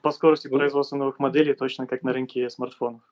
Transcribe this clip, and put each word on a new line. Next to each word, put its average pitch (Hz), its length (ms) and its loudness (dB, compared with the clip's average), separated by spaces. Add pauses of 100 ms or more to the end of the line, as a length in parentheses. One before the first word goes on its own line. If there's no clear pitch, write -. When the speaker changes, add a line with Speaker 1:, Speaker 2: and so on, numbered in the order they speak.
Speaker 1:
По 151 80 2
скорости 156 380 2
Speaker 2:
Вот. 131 100 0
Speaker 1:
производства 143 380 0
новых 135 240 -4
моделей 143 340 4
точно 131 320 -4
как 127 160 -6
на 131 100 -2
рынке 127 380 -4
смартфонов. 120 600 -8